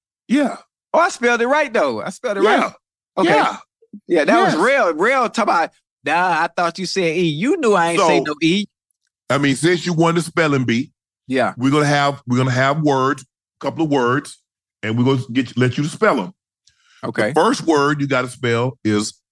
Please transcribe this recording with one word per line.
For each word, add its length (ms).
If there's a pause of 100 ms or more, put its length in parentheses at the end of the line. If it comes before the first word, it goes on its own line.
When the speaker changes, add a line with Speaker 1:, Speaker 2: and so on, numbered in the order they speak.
(260)
Speaker 1:
Yeah. 300 (360)
Speaker 2:
Oh, 60
I 120
spelled 300
it 60
right, 260
though. 300
I 80
spelled 280
it 40
Speaker 1:
Yeah. 220
Speaker 2:
right. 80 (460)
Okay. 120
Speaker 1:
Yeah. 260 (520)
Speaker 2:
Yeah, 160
that 200
was 100
Speaker 1:
Yes. 80
Speaker 2:
real, 320
real 340
talk 160
about, 260 (340)
"Nah, 380
I 140
thought 220
you 80
said 300
E." 120
You 280
knew 180
I 180
ain't 80
say 180
Speaker 1:
So, 60
Speaker 2:
no 180
E. 240 (640)
Speaker 1:
I 100
mean, 180
since 300
you 60
won 240
the 60
spelling 420
bee, 280 (360)
Speaker 2:
Yeah. 280
Speaker 1:
we're 160
gonna 140
have, 400
we're 120
gonna 140
have 300
words, 420 (360)
couple 240
of 60
words, 500 (420)
and 160
we're 60
gonna 280
get 160
you, 120
let 180
you 60
spell 360
'em. 120 (680)
Speaker 2:
Okay. 260
Speaker 1:
The 60
first 280
word 380
you 60
gotta 220
spell 560
is 360 (120)